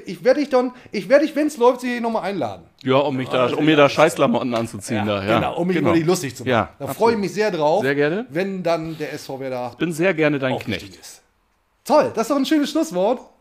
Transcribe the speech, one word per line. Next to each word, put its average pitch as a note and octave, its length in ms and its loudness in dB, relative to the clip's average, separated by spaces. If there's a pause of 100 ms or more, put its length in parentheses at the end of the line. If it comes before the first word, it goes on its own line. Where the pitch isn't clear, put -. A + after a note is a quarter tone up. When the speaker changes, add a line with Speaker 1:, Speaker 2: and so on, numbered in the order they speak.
Speaker 1:
ich F3+ 200 -8
werde B3+ 160 4
dich C#4+ 100 -4
dann, B3+ 220 2 (180)
ich F#3 180 -6
werde C#4+ 160 6
dich, - 120 -2
wenn's D4+ 200 0
läuft, A#3+ 260 4
hier B3 200 -4
nochmal A3 220 -2
einladen. B2+ 400 -6 (180)
Speaker 2:
Ja, C3 140 2
um C#3 200 0
mich C3 140 -4
da, B2+ 140 2
Speaker 1:
Also, C3+ 120 0
Speaker 2:
um D3+ 80 0
mir D#3 120 4
da D3 80 8
Speaker 1:
ja. C3+ 40 8
Speaker 2:
Scheißklamotten D3+ 680 2
anzuziehen A2 520 -4
Speaker 1:
Ja, G2+ 140 -2
Speaker 2:
da, G2 40 -6
ja. G#2+ 120 2
Speaker 1:
genau, - 200 -2
um F3 120 -2
mich F#3 80 0
Speaker 2:
Genau. D3 140 2
Speaker 1:
über E3 60 4
dich E3 100 2
lustig F3 300 0
zu B2+ 60 -14
machen. B2 80 -2
Speaker 2:
Ja, A2 140 4
Speaker 1:
Da - 60 -8 (160)
Speaker 2:
absolut. C#3 100 -6
Speaker 1:
freue A3+ 180 2
ich G#3+ 60 -2
mich F3 120 -4
sehr G#3 200 -2
drauf, D#3 300 0
Speaker 2:
Sehr C3+ 120 0
gerne. D#3 340 -2
Speaker 1:
wenn F#3 340 -6
dann D#3+ 360 -4
der D3 160 -8
S C#3+ 100 -12
V C3+ 160 -10
Werder B2+ 320 -6
Speaker 2:
Ich - 60 -16
bin E3 140 -2
sehr F3 200 0
gerne D3+ 260 0
dein C3 160 -2
Speaker 1:
aufgestiegen G2+ 380 -8
Speaker 2:
Knecht. - 100 -20
Speaker 1:
ist. - 200 -20 (640)
Toll, C#4 300 4
das A3 100 0
ist - 60 -2
doch C#4 60 2
ein C4+ 80 2
schönes D4 280 2
Schlusswort. A#3 480 0 (200)